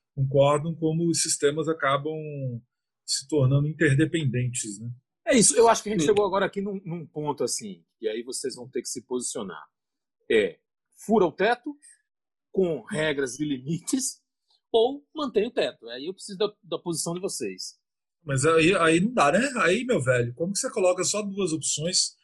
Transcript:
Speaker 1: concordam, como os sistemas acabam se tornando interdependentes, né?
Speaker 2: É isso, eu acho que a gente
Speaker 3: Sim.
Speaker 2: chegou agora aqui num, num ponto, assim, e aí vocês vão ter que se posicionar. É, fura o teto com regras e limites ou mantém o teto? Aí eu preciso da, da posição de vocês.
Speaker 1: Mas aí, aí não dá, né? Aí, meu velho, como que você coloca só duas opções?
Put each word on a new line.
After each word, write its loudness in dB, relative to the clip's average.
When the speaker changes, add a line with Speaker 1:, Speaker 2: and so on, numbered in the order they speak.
Speaker 1:
concordam, 2
como 0
os 0
sistemas 0
acabam -2
se -6
tornando 4
interdependentes, 0
né? -10
Speaker 2:
É 4
isso, 4
eu 8
acho 4
que -8
a -2
gente 0
Speaker 3:
Sim. 2
Speaker 2:
chegou 4
agora 0
aqui -6
num, -6
num -10
ponto, -4
assim, -6
e -4
aí -6
vocês -8
vão -16
ter -6
que -12
se -10
posicionar. -8
É, 2
fura 4
o 2
teto -2
com 0
regras -2
e -4
limites -4
ou 2
mantém -2
o -8
teto? -4
Aí -12
eu -8
preciso -14
da, -2
da -6
posição -4
de -8
vocês. -8
Speaker 1:
Mas -2
aí, 6
aí 4
não 0
dá, 4
né? 2
Aí, 2
meu 0
velho, 0
como -4
que -6
você -4
coloca 0
só -2
duas -4
opções? -2